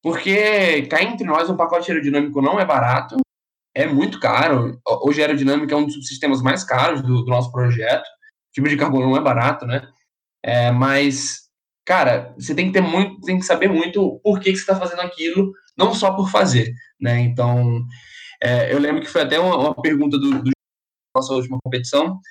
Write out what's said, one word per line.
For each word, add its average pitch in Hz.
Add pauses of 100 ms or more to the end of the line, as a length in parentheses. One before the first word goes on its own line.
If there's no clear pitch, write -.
Porque, 190
cá 160
entre 233
nós, 165
um 185
pacote 170
aerodinâmico 143
não 165
é 185
barato, 127 (580)
é 147
muito 160
caro. 120
Ho-, 113
hoje 147
a -
aerodinâmica 143
é -
um 147
dos 147
subsistemas 135
mais 180
caros 135
do, 123
do 123
nosso 123
projeto. 120 (480)
Fibra 143
de 147
carbono 135
não 131
é 151
barato, 131
né? 127 (540)
É, 120
mas, 135 (380)
cara, 165
você -
tem 180
que 190
ter 190
muito, 180
tem 185
que 185
saber 180
muito 180
por 202
que 190
que 190
você -
tá 190
fazendo 180
aquilo, 175 (260)
não 190
só 190
por 190
fazer, 123 (260)
né? 120
Então, 120 (600)
é, 123
eu 143
lembro 147
que -
foi -
até 170
uma, 180
uma 143
pergunta 143
do, 139
do 123 (680)
nossa -
última 127
competição. 143 (100)